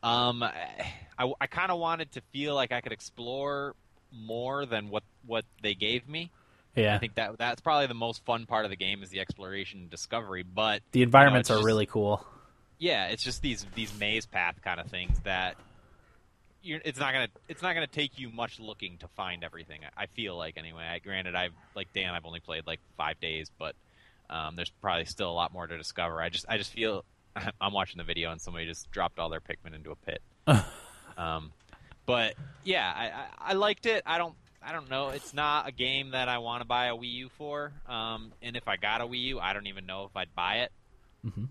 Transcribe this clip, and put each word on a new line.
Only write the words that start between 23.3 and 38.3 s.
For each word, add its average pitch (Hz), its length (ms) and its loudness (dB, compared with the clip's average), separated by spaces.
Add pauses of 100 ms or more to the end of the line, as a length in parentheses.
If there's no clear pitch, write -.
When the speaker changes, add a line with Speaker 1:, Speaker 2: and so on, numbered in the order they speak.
Speaker 1:
but, 78 160 -8 (560)
um, 80 240 -6
there's 87 160 -6 (100)
probably 85 260 0
still 95 240 -4
a 85 40 -4
lot 85 180 0
more 87 140 -8
to 82 100 -8
discover. 82 460 -4
I 82 60 0
just, - 200 -4
I 113 100 0
just 98 140 -4
feel 110 320 -2 (300)
<laughs> 101 260 -6
I'm 101 120 0
watching 95 260 -2
the 82 60 -8
video 82 260 -2
and 82 100 -8
somebody 82 260 -6
just 82 260 -10
dropped 87 260 0
all 82 120 -2
their 80 100 -6
Pikmin - 340 -10
into 78 160 -14
a 76 60 -10
pit. - 260 -8 (240)
Speaker 2:
<laughs> 123 180 8 (520)
Speaker 1:
Um, 80 340 -6 (560)
but 120 280 2 (280)
yeah, 143 320 0
I, 113 140 -4
I, 117 180 -8 (240)
I - 40 4
liked 208 320 2
it. 220 200 2
I 165 120 2
don't, 170 160 -2 (280)
I 131 80 -10
don't 156 180 -8
know. 135 200 0
It's 139 260 -8
not 147 340 2
a 139 40 -10
game 135 400 -2
that 127 160 0
I 123 100 0
wanna 117 260 -4
buy 123 220 2
a 120 100 0
Wii 120 180 -8
U 127 140 -10 (100)
for. 147 340 -6 (160)
Um, 113 520 -6